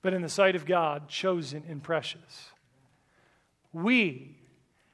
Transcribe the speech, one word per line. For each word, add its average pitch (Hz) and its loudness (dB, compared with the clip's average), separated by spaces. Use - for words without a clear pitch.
but 185 0
in 180 -2
the 160 -6
sight 190 4
of 156 -4
God, 151 0
chosen 151 -2
and 147 -10
precious, - -6
we, 165 0